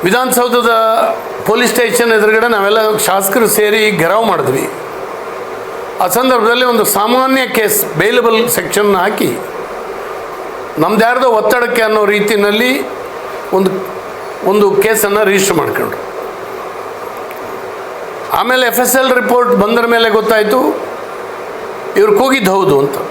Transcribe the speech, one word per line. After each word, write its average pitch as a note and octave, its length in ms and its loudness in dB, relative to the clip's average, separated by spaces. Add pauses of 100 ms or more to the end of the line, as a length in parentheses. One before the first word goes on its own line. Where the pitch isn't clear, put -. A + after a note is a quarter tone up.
ವಿಧಾನಸೌಧದ B3 640 2 (760)
ಪೊಲೀಸ್ A#3 260 2
ಸ್ಟೇಷನ್ A#3 400 2
ಎದುರುಗಡೆ A3 360 4
ನಾವೆಲ್ಲ G#3+ 480 2
ಶಾಸಕರು G3 520 2
ಸೇರಿ G#3+ 500 2
ಘೆರಾವ್ G3 280 2
ಮಾಡಿದ್ವಿ. D3 440 0 (1300)
ಆ F3+ 60 2
ಸಂದರ್ಭದಲ್ಲಿ A#3+ 580 2
ಒಂದು A#3 200 2
ಸಾಮಾನ್ಯ B3+ 640 2
ಕೇಸ್, G#3+ 380 0
ಬೇಲಬಲ್ A3+ 640 2
ಸೆಕ್ಷನ್ G3+ 480 0
ಹಾಕಿ, F#3+ 400 0 (1400)
ನಮ್ದು G3 260 4
ಯಾರ್ದೋ B3 240 2
ಒತ್ತಡಕ್ಕೆ A#3 540 2
ಅನ್ನೋ G#3+ 220 2
ರೀತಿಯಲ್ಲಿ G#3 840 0 (640)
ಒಂದು, F#3+ 180 2 (760)
ಒಂದು G3+ 260 4
ಕೇಸನ್ನು G#3 540 2
ರಿಜಿಸ್ಟರ್ F#3+ 320 2
ಮಾಡ್ಕೊಂಡ್ರು. - 600 -4 (2250)
ಆಮೇಲೆ B3 340 2
ಎಫ್ A3+ 140 0
ಎಸ್ B3 160 2
ಎಲ್ C4 180 2
ರಿಪೋರ್ಟ್ B3 420 2
ಬಂದರ A3+ 300 2
ಮೇಲೆ A#3 240 4
ಗೊತ್ತಾಯಿತು A3 680 2 (1200)
ಇವ್ರು G#3 220 4
ಕೂಗಿದ್ದು B3+ 320 2
ಹೌದು F#3 280 4
ಅಂತ. C#3 180 0 (140)